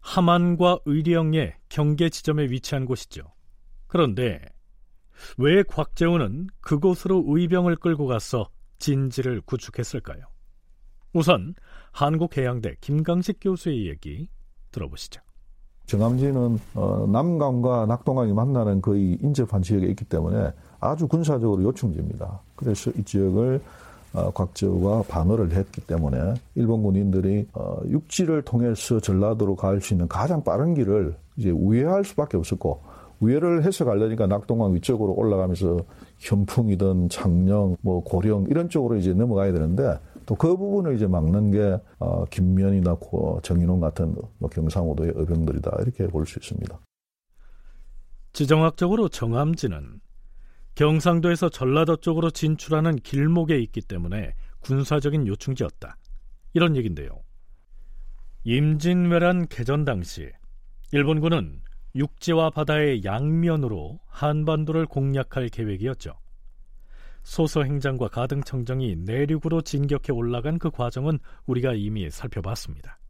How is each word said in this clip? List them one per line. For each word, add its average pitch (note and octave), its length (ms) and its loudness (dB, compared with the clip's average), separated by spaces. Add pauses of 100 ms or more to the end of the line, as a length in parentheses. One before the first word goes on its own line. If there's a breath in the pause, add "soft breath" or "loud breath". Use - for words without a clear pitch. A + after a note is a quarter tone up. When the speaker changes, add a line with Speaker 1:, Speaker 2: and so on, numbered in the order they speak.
Speaker 1:
함안과 F3 800 4
의령의 D#3 720 2 (140)
경계 D3+ 400 2
지점에 D3+ 400 -2
위치한 C3 360 -4
곳이죠. - 380 -8 (640)
그런데 A#2+ 540 0 (960 loud breath)
왜 E3 260 6
곽재우는 D#3+ 840 0 (120)
그곳으로 F3+ 680 2
의병을 F3 500 2
끌고 D3+ 280 0
가서 A#2 440 -2 (300)
진지를 C3 600 -2
구축했을까요? - 840 -8 (880)
우선 D#3+ 420 2 (380 soft breath)
한국해양대 C#3 880 0
김강식 E3+ 580 0
교수의 D#3 480 -2
얘기 D#2 400 -10 (440)
들어보시죠. - 500 -12 (640)
Speaker 2:
정암진은, A#2+ 760 2 (160)
어, G2+ 360 0
남강과 B2+ 720 2
낙동강이 B2 480 0
만나는 A2 480 2
거의 G2 400 2
인접한 B2 400 0
지역에 F#2+ 260 2
있기 F#2+ 180 -2
때문에 F2 460 0 (280 loud breath)
아주 D#3 280 0
군사적으로 B2+ 560 2
요충지입니다. F#2+ 800 -2 (140)
그래서 B2 360 -2
이 - 120 -4
지역을, G2+ 580 2 (520 loud breath)
어, F#2 180 0
곽재우가 F#2+ 720 0
방어를 F2 500 2
했기 F#2+ 280 -2
때문에 D#2+ 540 0 (200)
일본 A2+ 280 2
군인들이, G2 680 2
어, G1+ 340 -6
육지를 D#3 560 0
통해서 A#2 560 0
전라도로 G2+ 560 2
갈 G2 260 0
수 - 120 -2
있는 F2 140 2
가장 C#3+ 360 -2
빠른 C3 300 2
길을 G2+ 420 2 (220)
이제 G2+ 120 0
우회할 A#2 560 4
수밖에 D3 320 -2
없었고, - 460 -2 (360 loud breath)
우회를 D#3 440 4
해서 F#3 220 2
가려니까 A2 420 2
낙동강 G#2 480 2
위쪽으로 G#2 380 0
올라가면서 F#2 640 2 (400 loud breath)
현풍이든 F#2+ 880 2
창녕, F#2+ 720 2
뭐, F2+ 220 0
고령 G2 460 2
이런 E3+ 200 2
쪽으로 A#2+ 280 0
이제 F#2 160 2
넘어가야 G2 380 2
되는데, E2+ 480 2 (260 loud breath)
또 G#2+ 100 -2
그 E3 200 4
부분을 F#3+ 400 0
이제 G#2 120 2
막는 F#2 440 4
게, G2+ 260 2 (220 soft breath)
어, E2+ 260 -2
김면이나 F#2 720 2
고-, E2 480 -2
정인홍 F2 360 2
같은, D#2+ 360 0 (220)
뭐, - 120 -4
경상우도의 D#2+ 640 0
의병들이다, E2 560 0 (100)
이렇게 G#2 260 -2
볼 D#2+ 180 -2
수 - 140 -10
있습니다. - 400 -8 (1500)
Speaker 1:
지정학적으로 D#3+ 800 2
정암진은 A2+ 880 -2 (760)
경상도에서 E3 760 2
전라도 D3+ 480 2
쪽으로 E3 340 0
진출하는 D#3 640 0
길목에 D3+ 640 2
있기 - 220 -4
때문에 F2 520 -6 (280 soft breath)
군사적인 C#3+ 680 0
요충지였다, - 680 -6 (560)
이런 E3 240 4
얘긴데요. D#2+ 320 -4 (1400)
임진왜란 E3+ 1040 2
개전 C#3 360 -2
당시 F2 460 -4 (600)
일본군은 D3 680 2 (340)
육지와 D#3+ 540 0
바다의 D3+ 540 0
양면으로 C#3 1040 -2
한반도를 D#3 800 0
공략할 C3+ 640 -2
계획이었죠. A2 640 -6 (1080 soft breath)
소서행장과 C#3 880 -2
가등청정이 B2+ 880 -4
내륙으로 D3 640 -2
진격해 C#3+ 500 -2
올라간 A#2+ 480 -2
그 D#3+ 120 -2
과정은 C3 480 -2 (260 soft breath)
우리가 B2 280 0
이미 G#2 360 -4
살펴봤습니다. F2+ 920 -8 (100)